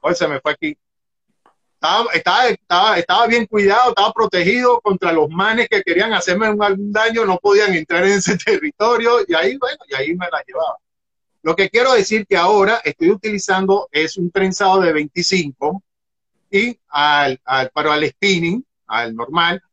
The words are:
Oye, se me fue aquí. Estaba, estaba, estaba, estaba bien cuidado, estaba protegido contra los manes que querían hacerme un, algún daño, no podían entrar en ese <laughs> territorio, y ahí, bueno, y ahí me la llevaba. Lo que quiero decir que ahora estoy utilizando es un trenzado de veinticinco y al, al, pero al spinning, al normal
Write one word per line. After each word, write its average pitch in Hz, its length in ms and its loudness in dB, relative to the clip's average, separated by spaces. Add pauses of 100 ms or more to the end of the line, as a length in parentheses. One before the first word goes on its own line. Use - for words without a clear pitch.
Oye, 170 140 0
se 170 120 -2
me 143 120 -4
fue 151 120 -2
aquí. 151 260 -6 (960)
Estaba, 208 380 -2
estaba, 190 360 2
estaba, 190 500 0
estaba 202 280 2
bien 233 180 2
cuidado, 214 440 2
estaba 208 220 0
protegido 226 720 0
contra 185 300 -2
los 151 180 2
manes 220 400 -2
que 202 140 0
querían 190 300 0
hacerme 202 360 0
un, 208 140 -2
algún 202 280 -2
daño, 226 340 0
no 185 120 0
podían 202 360 2
entrar 170 320 -2
en 196 80 4
ese 190 240 0
<laughs> - 80 -8
territorio, 233 800 0
y - 60 -2
ahí, 190 240 0
bueno, 262 200 -6 (100)
y 139 80 -10
ahí 147 200 -4
me 180 160 -6
la 151 140 -4
llevaba. 160 320 -6 (680)
Lo 160 120 -2
que 190 140 0
quiero 254 240 2
decir 214 340 0
que 190 100 2
ahora 214 460 2
estoy 160 280 0
utilizando 196 800 -2
es 156 260 -2
un 175 140 -4
trenzado 190 500 2
de 165 120 2
veinticinco 156 920 -4 (680)
y 226 380 -2
al, 143 580 0
al, 131 280 -2
pero 151 180 -2
al 151 160 0
spinning, 185 560 -2 (240)
al 113 280 -6
normal 170 460 -4 (120)